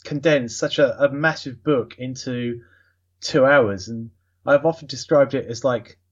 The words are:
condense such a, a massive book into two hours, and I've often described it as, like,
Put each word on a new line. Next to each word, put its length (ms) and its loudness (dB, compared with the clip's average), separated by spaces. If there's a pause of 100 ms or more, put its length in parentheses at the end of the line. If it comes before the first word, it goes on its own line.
condense 520 0
such 220 -4
a, 280 2
a 60 2
massive 520 -4
book 340 0
into 640 -8 (600)
two 260 4
hours, 400 4
and 240 -10 (340)
I've 220 4
often 200 -2
described 460 2
it 140 -4
as, 160 -8
like, 340 -4 (140)